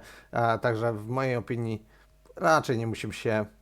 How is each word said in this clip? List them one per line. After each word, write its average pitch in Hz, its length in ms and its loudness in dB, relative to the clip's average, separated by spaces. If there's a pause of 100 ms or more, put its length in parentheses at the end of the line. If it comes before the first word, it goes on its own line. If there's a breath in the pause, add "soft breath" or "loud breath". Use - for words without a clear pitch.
(320 loud breath)
e, 117 260 2
także 117 340 0
w 107 160 -8
mojej 127 280 0
opinii 113 500 -4 (500 soft breath)
raczej 147 420 2
nie 113 80 -2
musimy 107 260 -4
się 107 340 0 (160)